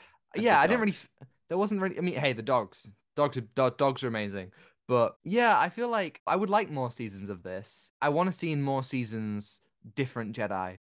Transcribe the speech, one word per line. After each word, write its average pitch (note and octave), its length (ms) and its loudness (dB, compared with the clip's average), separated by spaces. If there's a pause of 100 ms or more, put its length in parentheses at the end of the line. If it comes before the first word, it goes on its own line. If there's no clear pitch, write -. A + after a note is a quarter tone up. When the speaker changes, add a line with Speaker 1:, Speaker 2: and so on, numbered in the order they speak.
(360)
Speaker 1:
And G#3+ 80 -2
Speaker 2:
yeah, G#3+ 120 6
Speaker 1:
the C#3+ 40 8
Speaker 2:
I D#3 80 8
didn't A#3 140 2
really G#3 100 2
Speaker 1:
dogs. - 160 -12 (140)
Speaker 2:
f-, - 60 -18 (220)
there E3+ 80 -2
wasn't G3+ 240 0
really, F#3+ 160 -2
I D3+ 40 -4
mean, F3+ 140 -2
hey, C3+ 180 0
the A2 100 -6
dogs. A2+ 440 -2 (280)
Dogs C#3+ 220 0
are, A#2+ 40 -2
do-, B2+ 360 0
dogs C3+ 260 2
are B2+ 60 -2
amazing. G2+ 420 -4 (380)
But A#2+ 340 4
yeah, A3 340 4
I D#3+ 120 4
feel A#3+ 180 -4
like G#3 400 -2
I E3+ 80 2
would F#3+ 140 0
like G#3 200 2
more C3 220 -4
seasons G2+ 380 -8
of F2+ 140 -10
this. - 480 -12 (100)
I D3 80 4
wanna F3 240 2
see E3 180 -4
in C#3+ 100 0
more C3+ 220 0
seasons A2 760 -6 (340)
different B2 400 -4
Jedi. F#2+ 420 -4 (160)